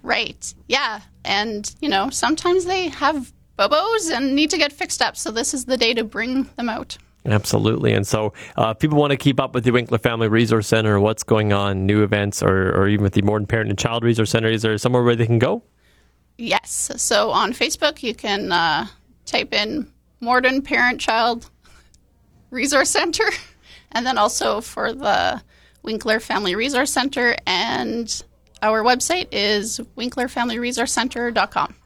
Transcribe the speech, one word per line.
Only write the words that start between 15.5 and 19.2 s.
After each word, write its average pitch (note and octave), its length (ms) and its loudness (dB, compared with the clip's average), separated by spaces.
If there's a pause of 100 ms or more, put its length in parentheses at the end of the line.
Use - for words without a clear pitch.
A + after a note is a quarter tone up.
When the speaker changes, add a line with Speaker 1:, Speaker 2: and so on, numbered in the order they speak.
Speaker 1:
Yes. - 580 -4
So A3 340 0
on A3 220 0
Facebook, D4 500 -2
you A#3+ 120 -4
can, G3+ 360 -4
uh, E3 360 0 (400)